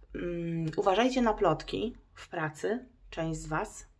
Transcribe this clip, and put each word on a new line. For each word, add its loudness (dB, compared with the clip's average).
Mm, -2
uważajcie 4
na 4
plotki 0
w -20
pracy, -4
część -4
z -12
Was. -6